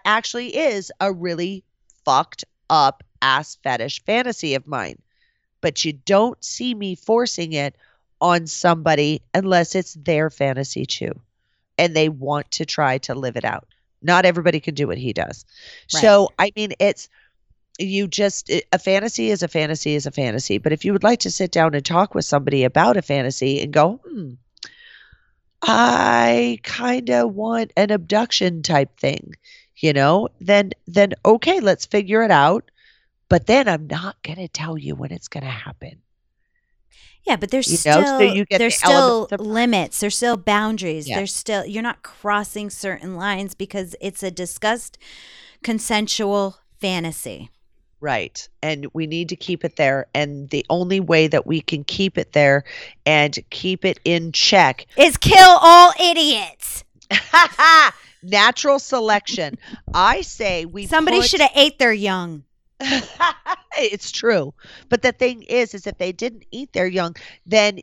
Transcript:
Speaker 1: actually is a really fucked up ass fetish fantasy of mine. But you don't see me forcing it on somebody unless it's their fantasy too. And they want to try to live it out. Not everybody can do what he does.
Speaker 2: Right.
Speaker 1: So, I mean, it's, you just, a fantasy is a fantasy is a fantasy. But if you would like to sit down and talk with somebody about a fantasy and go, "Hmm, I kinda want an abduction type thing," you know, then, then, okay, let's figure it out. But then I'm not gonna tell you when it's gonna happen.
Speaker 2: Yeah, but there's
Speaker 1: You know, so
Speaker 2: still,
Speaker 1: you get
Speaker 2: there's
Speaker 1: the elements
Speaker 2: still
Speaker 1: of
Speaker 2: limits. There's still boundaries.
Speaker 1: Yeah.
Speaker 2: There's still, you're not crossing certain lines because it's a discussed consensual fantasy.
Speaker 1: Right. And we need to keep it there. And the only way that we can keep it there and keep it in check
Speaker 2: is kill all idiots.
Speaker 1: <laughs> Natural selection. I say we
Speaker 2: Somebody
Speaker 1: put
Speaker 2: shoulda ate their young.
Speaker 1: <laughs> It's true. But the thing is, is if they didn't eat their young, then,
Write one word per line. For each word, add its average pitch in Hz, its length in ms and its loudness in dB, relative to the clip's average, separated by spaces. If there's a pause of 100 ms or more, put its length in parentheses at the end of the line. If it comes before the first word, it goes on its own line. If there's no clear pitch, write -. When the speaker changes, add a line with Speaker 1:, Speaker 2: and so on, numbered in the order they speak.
Speaker 1:
actually 233 500 -4
is 240 460 -4
a 196 100 -2
really 175 540 -8 (400)
fucked 139 400 -2 (240)
up 147 340 2 (180)
ass 135 420 0
fetish 123 420 -6
fantasy 214 500 -4
of 131 100 -6
mine. 107 320 -10 (640)
But 156 240 -4
you 160 80 -6
don't 202 500 0
see 247 320 -8
me 196 220 -8
forcing 220 560 -4
it 143 240 -4 (460)
on 170 260 2
somebody 156 720 0 (120)
unless 185 420 0
it's 185 200 -6
their 156 340 -2
fantasy 135 560 -6
too. - 260 -8 (680)
And 170 180 2
they 156 120 2
want 143 440 -6
to - 140 -6
try 135 340 -2
to 131 160 -10
live 131 200 -8
it 120 80 -10
out. - 240 -8 (340)
Not 180 240 2
everybody 170 360 0
can 160 120 -8
do 143 140 -4
what 87 120 -6
he 127 140 -6
does. - 300 -8 (500)
Speaker 2:
Right. - 80 -2
Speaker 1:
So, 202 280 6 (100)
I 202 160 0
mean, 214 240 -6
it's, 202 300 -2 (680)
you 196 280 -4
just, - 440 -4 (200)
a 190 60 2
fantasy 214 540 -2
is 190 100 -2
a 170 60 -4
fantasy 156 480 -4
is 143 100 -4
a 143 60 -8
fantasy. 117 480 -4
But 156 140 -2
if - 120 -6
you 202 80 0
would 196 100 0
like 226 180 2
to 180 100 -6
sit 175 200 -4
down 160 220 2
and 143 100 -4
talk 180 300 0
with - 120 -4
somebody 139 380 0
about 175 340 2
a 180 40 -4
fantasy 135 600 -4
and 147 120 -8
go, 165 340 2
"Hmm, 185 260 -12 (1300)
I 233 1000 2
kinda 233 640 -2
want 220 500 -6
an 202 140 2
abduction 185 720 -2
type 139 360 0
thing," - 340 -4 (440)
you 156 160 0
know, 156 360 2 (100)
then, 202 320 2 (160)
then, 202 260 2 (120)
okay, 311 340 2
let's 196 260 0
figure 208 380 0
it 214 80 2
out. 156 380 4 (600)
But 175 180 0
then 233 200 4
I'm 156 200 -2
not 170 360 -10
gonna 170 240 -14
tell 160 300 -10
you 143 180 -10
when 135 160 -10
it's 170 160 -16
gonna 135 220 -12
happen. - 520 -16 (1200)
Speaker 2:
Yeah, 294 120 0
but 196 160 -6
there's 262 160 -2
Speaker 1:
You 165 240 0
know, 151 120 6
so 277 140 0
Speaker 2:
still, 202 180 2
Speaker 1:
you 202 100 -2
get 196 120 0
Speaker 2:
there's 233 220 0
Speaker 1:
the - 80 0
elements 247 400 4
Speaker 2:
still 196 120 -6
Speaker 1:
of 214 60 -8
Speaker 2:
limits. 220 540 -2
There's 208 180 -4
still 240 200 0
boundaries. 185 720 -4
Speaker 1:
Yeah. 127 100 -4
Speaker 2:
There's 196 160 -6
still, 202 320 -6
you're 214 180 -10
not - 180 -8
crossing 208 720 -6
certain 185 440 -10
lines 196 380 -6
because 190 480 -10
it's 196 220 -10
a 190 80 -6
discussed 214 680 -6 (640)
consensual 208 960 -4 (220)
fantasy. 165 720 -8 (480)
Speaker 1:
Right. 127 500 -6 (140)
And 147 300 -6
we 165 120 -6
need 165 240 -8
to 185 60 -8
keep - 280 -8
it 156 120 -8
there. 135 400 0
And 143 340 -6
the 147 220 -4
only 180 280 -2
way 160 280 2
that 147 180 -2
we 160 160 -4
can 147 220 -6
keep - 340 -4
it - 160 -8
there 143 300 4 (420)
and 147 320 2 (140)
keep 185 340 -6
it 185 180 -2
in 165 280 -2
check - 560 2 (100)
Speaker 2:
is 285 200 6
kill 370 440 10
all 339 400 12
idiots. 294 800 -2 (280)
Speaker 1:
<laughs> 311 1120 4
Natural 233 560 2
selection. 214 800 -4 (340)
I 214 280 4
say 180 440 -4
we 185 220 -12
Speaker 2:
Somebody 320 320 2
Speaker 1:
put - 100 2
Speaker 2:
shoulda 302 240 4
ate 285 240 4
their 240 160 2
young. 185 500 -6 (380)
Speaker 1:
<laughs> 269 80 -6 (880)
It's 208 340 -4
true. 180 420 -2 (360)
But 240 120 0
the 247 120 0
thing 247 300 -2
is, 240 300 -2
is 196 140 -12
if 196 100 -10
they 185 140 -4
didn't 226 400 -10
eat 262 220 -16
their 185 140 -2
young, 180 280 -4 (300)
then, 208 380 2